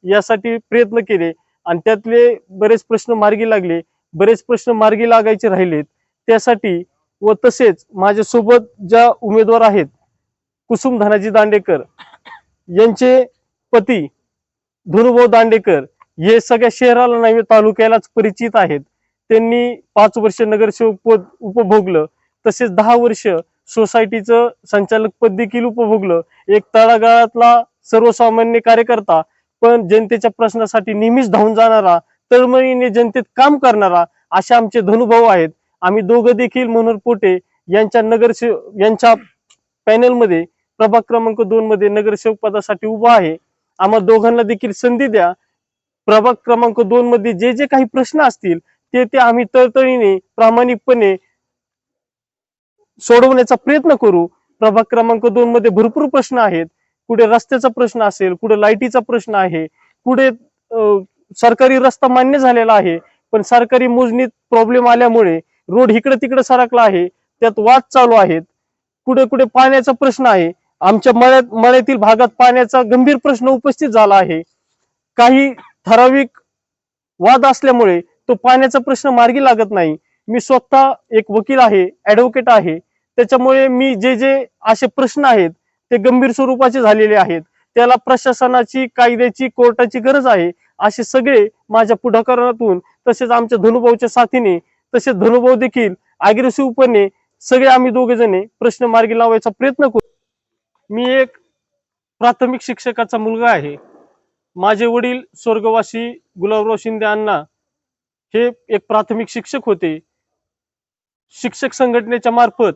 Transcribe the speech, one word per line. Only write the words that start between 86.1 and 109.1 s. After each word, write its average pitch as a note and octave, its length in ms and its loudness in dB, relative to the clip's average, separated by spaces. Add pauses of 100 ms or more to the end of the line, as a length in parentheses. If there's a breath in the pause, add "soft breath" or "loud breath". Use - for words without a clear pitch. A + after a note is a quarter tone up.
स्वरूपाचे C4 500 -2
झालेले G#3+ 340 2
आहेत. F3 280 0 (320)
त्याला A#3+ 200 2
प्रशासनाची, B3+ 920 -2 (100)
कायद्याची, A#3+ 520 0
कोर्टाची A#3+ 500 0
गरज C4 280 -2
आहे. F3+ 240 0 (280)
असे G#3 260 -4
सगळे B3 440 0 (200)
माझ्या A3 280 0
पुढाकारातून, A#3 840 -2 (300)
तसेच A#3+ 220 -4
आमच्या A#3 280 -2
धनुभाऊच्या A#3 500 0
साथीने, A#3 500 -2 (360)
तसेच B3 200 -2
धनुभाऊ A#3+ 400 0
देखील A3+ 400 -2 (260)
ॲग्रेसिव्हपणे A#3 880 0 (320)
सगळे B3+ 280 0
आम्ही B3+ 220 2
दोघे A#3+ 260 -2
जणे G#3 280 -2 (160)
प्रश्न A#3+ 240 -4
मार्गी A3+ 340 0
लावायचा A3+ 320 -2
प्रयत्न C4+ 380 -4
करू. A3 200 -4 (800)
मी B3 200 -4
एक C4 180 0 (880)
प्राथमिक A#3+ 440 -2
शिक्षकाचा A#3 560 -8
मुलगा A3+ 320 -2
आहे. D3 260 -4 (800)
माझे G#3 300 -2
वडील B3 340 -4 (160)
स्वर्गवासी A3+ 840 -6 (200)
गुलाबराव G#3+ 360 -4
शिंदे A3 300 -8
अण्णा G#3 380 -4 (920)
हे A#3+ 160 -2 (180)
एक G#3 200 -4
प्राथमिक G#3+ 400 -6